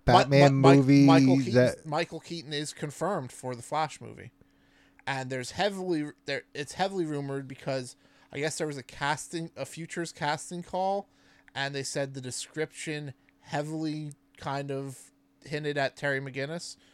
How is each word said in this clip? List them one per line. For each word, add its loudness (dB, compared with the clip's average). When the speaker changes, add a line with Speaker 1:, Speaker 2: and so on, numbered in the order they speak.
Speaker 1:
Mi-, 6
Mi-, 10
Speaker 2:
Batman 6
Speaker 1:
Mi-, 10
Speaker 2:
movie 8
Speaker 1:
Michael 8
Keaton's, 0
Speaker 2:
that 4
Speaker 1:
Michael -4
Keaton -12
is -6
confirmed -6
for -10
the -12
Flash -4
movie, -16
and -6
there's -6
heavily, -2
there, -6
it's -10
heavily -2
rumored -6
because -8
I -12
guess -4
there -2
was -8
a -10
casting, -6
a -8
futures -10
casting -6
call, -4
and -6
they -6
said -6
the -10
description -8
heavily -6
kind -6
of -8
hinted -6
at -2
Terry -2
McGinnis, -8